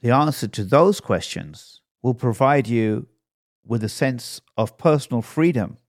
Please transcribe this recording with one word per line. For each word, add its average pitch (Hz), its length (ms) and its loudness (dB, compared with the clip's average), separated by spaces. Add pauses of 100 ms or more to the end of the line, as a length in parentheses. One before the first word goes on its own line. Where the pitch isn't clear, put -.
The 117 100 2
answer 143 360 2
to 104 160 -8
those 160 360 4
questions - 800 -6 (200)
will 123 120 0
provide 131 540 2
you 110 400 -2 (580)
with 110 180 -2
a 107 60 -4
sense 131 500 -6 (160)
of 110 220 -4
personal 139 440 0
freedom 151 560 -2 (120)